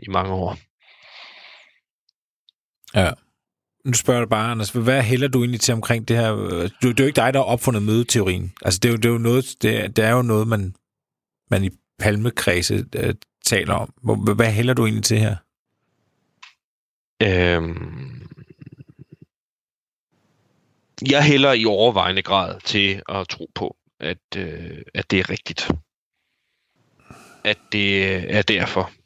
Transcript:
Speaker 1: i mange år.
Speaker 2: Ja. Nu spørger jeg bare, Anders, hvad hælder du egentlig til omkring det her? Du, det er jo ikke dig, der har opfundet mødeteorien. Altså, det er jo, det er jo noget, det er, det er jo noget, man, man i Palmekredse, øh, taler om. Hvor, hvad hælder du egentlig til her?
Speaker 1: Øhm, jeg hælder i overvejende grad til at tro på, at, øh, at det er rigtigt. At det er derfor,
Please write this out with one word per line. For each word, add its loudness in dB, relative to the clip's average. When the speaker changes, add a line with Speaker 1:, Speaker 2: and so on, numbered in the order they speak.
Speaker 1:
i -14
mange -2
år. -4
Speaker 2:
Ja. 2
Nu 0
spørger 2
jeg -2
bare, 0
Anders, -4
hvad 2
hælder 2
du 2
egentlig -2
til 2
omkring -2
det 2
her? 2
Du, -2
det 2
er 4
jo 4
ikke 0
dig, 2
der 4
har 2
opfundet 0
mødeteorien. 0
Altså, -2
det 4
er 2
jo, 0
det 0
er 2
jo 0
noget, 2
det 0
er, -6
det 0
er 2
jo 4
noget, 2
man, -2
man 2
i -2
Palmekredse, 0
øh, -2
taler 0
om. -4
Hvor, 0
hvad 2
hælder 0
du 2
egentlig -2
til 2
her? 2
Speaker 1:
Øhm, -2
jeg 4
hælder 6
i 2
overvejende 2
grad -2
til 0
at -6
tro -12
på, -6
at, -10
øh, -10
at -6
det 2
er -2
rigtigt. -6
At -2
det 0
er 2
derfor, -2